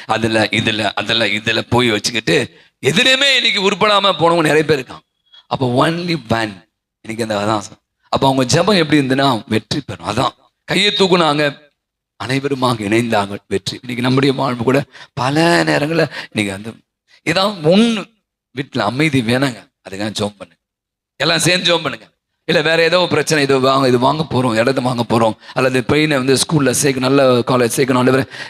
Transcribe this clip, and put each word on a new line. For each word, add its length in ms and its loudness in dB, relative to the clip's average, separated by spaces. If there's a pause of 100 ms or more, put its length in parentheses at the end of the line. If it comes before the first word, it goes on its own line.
அதுல, 380 0
இதுல, 520 -2
அதுல, 320 -2
இதுல 420 -2
போய் 200 2
வச்சுக்கிட்டு 720 -2 (220)
எதுலையுமே 540 2
இன்னைக்கு 360 0
உருப்படாம 480 2
போனவங்க 220 4
நிறைய 240 2
பேர் 140 0
இருக்கான். 200 -14 (480)
அப்ப 420 2
only 260 -2 (140)
one, 400 -6 (320)
இன்னைக்கு 340 -6
அந்த, 20 -2
அதான். 400 -4 (320)
அப்ப 220 2
அவங்க 120 0
ஜெபம் 340 2
எப்படி 240 2
இருந்துன்னா 460 0
வெற்றி 380 -4
பெறும். 220 -12
அதான் 220 -2 (360)
கையை 320 0
தூக்குனாங்க, 600 2 (680)
அனைவருமாக 580 -2
இணைந்தாங்க, 560 0 (100)
வெற்றி. 340 -6
இன்னைக்கு 220 -6
நம்முடைய 300 2
வாழ்வு 300 -4
கூட 200 2 (300)
பல 500 0
நேரங்கள்ல 460 0 (220)
இன்னைக்கு 160 -2
வந்து 260 -10 (520)
இதான் 500 0
ஒண்ணு, 360 0 (460)
வீட்டுல 220 -6
அமைதி 420 0
வேணுங்க, 500 -2 (180)
அதுக்காக 220 -8
ஜெபம் 260 -6
பண்ணுங்க, 240 -20 (540)
எல்லாம் 240 0
சேர்ந்து 360 2
ஜெபம் 60 -2
பண்ணுங்க. 300 -10 (340)
இல்ல 160 2
வேற 220 2
ஏதோ 160 2
ஒரு 80 2
பிரச்சனை, 360 0
இது 160 2
வாங்க, 280 2
இது 120 4
வாங்க 300 0
போறோம், 260 0
இடத்த 260 2
வாங்க 280 -2
போறோம், 260 2 (180)
அல்லது 300 0
பையனை 340 0
வந்து 160 0
ஸ்கூல்ல 380 0
சேர்க்க, 300 -2
நல்ல 380 4
காலேஜ் 360 0
சேர்க்கணும், 280 0
ஆண்டவரே, 240 2 (220)